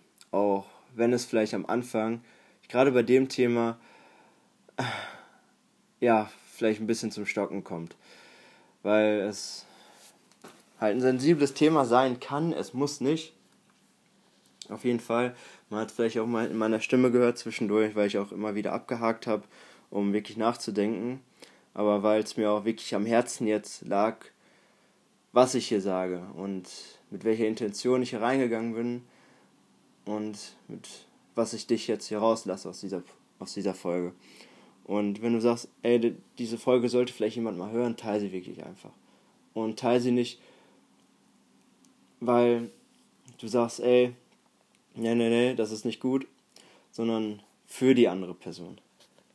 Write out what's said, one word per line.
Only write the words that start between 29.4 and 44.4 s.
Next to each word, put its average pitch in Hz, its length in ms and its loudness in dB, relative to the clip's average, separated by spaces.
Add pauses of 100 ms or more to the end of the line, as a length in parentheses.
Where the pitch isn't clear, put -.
und 107 500 -8 (120)
mit - 200 -16 (480)
was 113 180 0
ich 110 140 -10
dich 113 200 0
jetzt 107 200 -4
hier 107 100 -4
rauslasse 104 500 0
aus 92 120 -14
dieser, 92 240 -8 (340)
aus - 160 -14
dieser 95 220 -4
Folge. 90 380 -4 (760)
Und 101 340 -2
wenn 117 120 0
du 113 80 2
sagst, 117 260 2 (160)
ey, 120 160 4
di-, 113 160 0 (240)
diese 117 180 -6
Folge 123 320 2
sollte 123 240 2
vielleicht 110 220 -4
jemand 113 220 -4
mal 98 140 -8
hören, 117 260 -2
teile 107 240 -2
sie 101 100 -4
wirklich 90 320 -12
einfach. - 280 -18 (600)
Und 110 240 -4
teile 123 220 4
sie 123 120 2
nicht, 120 300 0 (1800)
weil 120 500 4 (680)
du 117 100 -14
sagst, 117 340 0
ey, 123 340 4 (800)